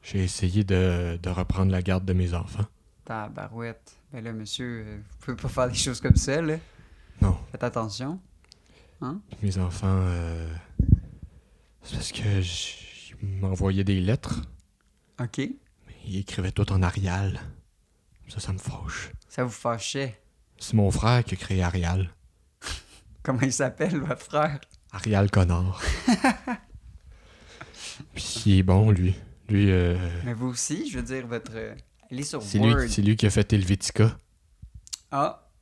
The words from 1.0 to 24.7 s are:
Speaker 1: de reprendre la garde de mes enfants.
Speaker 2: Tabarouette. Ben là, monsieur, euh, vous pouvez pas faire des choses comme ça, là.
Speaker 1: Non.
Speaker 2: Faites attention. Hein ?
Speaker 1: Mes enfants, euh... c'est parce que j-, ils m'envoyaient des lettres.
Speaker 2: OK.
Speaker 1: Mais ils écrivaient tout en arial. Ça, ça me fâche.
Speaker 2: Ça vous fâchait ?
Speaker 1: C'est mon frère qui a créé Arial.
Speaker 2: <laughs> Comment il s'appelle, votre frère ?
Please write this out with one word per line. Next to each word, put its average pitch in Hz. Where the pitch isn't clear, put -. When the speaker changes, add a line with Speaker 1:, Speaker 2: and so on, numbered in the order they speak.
Speaker 1:
de 90
reprendre 92
la 92
garde 92
de 95
mes 90
enfants. 98
Speaker 2:
Tabarouette. 107
Ben 120
là, 113
monsieur, 113
euh, 107
vous 104
pouvez 127
pas 131
faire 123
des 110
choses 123
comme 127
ça, 143
là. 160
Speaker 1:
Non. 92
Speaker 2:
Faites -
attention. 123
Hein ? 151
Speaker 1:
Mes 95
enfants, 92
euh... 82
c'est -
parce -
que 101
j-, -
ils 101
m'envoyaient 95
des 95
lettres. -
Speaker 2:
OK. 120
Speaker 1:
Mais -
ils 95
écrivaient 95
tout 101
en 92
arial. 95
Ça, -
ça 95
me 92
fâche. -
Speaker 2:
Ça -
vous 123
fâchait ? 120
Speaker 1:
C'est -
mon 101
frère 120
qui -
a -
créé 95
Arial. 87
Speaker 2:
<laughs> -
Comment 127
il 131
s'appelle, 147
votre 135
frère ? 147